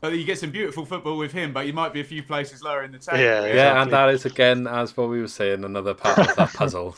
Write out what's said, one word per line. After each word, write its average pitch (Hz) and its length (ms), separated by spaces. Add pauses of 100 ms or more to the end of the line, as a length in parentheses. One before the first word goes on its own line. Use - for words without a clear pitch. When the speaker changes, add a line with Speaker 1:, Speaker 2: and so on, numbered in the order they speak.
Speaker 1:
But 160 160
you 165 80
get 185 140
some 156 120
beautiful 160 340
football 156 320
with 151 160
him, 160 200
but 135 140
you 143 60
might 160 200
be 147 80
a - 40
few 151 180
places 139 400
lower 143 200
in 135 100
the 127 60
table. 170 200
Speaker 2:
Yeah, 113 220
Speaker 3:
Yeah, 104 40
Speaker 2:
exactly. 131 380
Speaker 3:
and 131 100
that 135 160
is, 135 160
again, 123 420
as 120 300
what 120 120
we 120 120
were 110 80
saying, 98 360
another 98 280
part 101 240
of 185 180
that - 180
Speaker 2:
<laughs> - 0
Speaker 3:
puzzle. 90 440